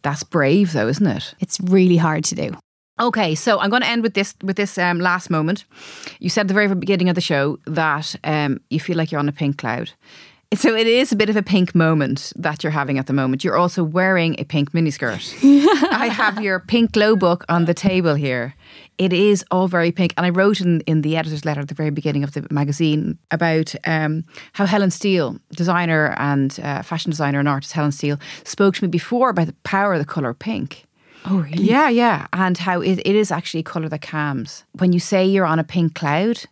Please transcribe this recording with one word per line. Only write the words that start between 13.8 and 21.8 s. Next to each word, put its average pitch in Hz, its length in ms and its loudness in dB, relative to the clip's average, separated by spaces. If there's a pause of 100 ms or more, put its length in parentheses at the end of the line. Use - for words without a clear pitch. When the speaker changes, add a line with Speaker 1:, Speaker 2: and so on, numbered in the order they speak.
Speaker 1:
wearing 170 560 2
a 143 40 -6
pink 143 280 -2
miniskirt. 143 600 -2 (100)
Speaker 2:
<laughs> 285 500 6
Speaker 1:
I 240 160 0
have 214 340 0
your 190 160 0
pink 233 320 2
glow 214 240 4
book 180 340 2
on 170 180 2
the 170 80 2
table 180 420 2
here. 131 400 -4 (420)
It 190 140 0
is 196 400 4
all 185 160 2
very 170 240 2
pink. 175 240 0
And 175 100 0
I 180 40 2
wrote 190 300 2
in, 175 200 2
in 156 220 0
the 156 140 -2
editor's 156 280 -6
letter 151 160 -2
at 143 80 -8
the - 60 -10
very 151 160 -4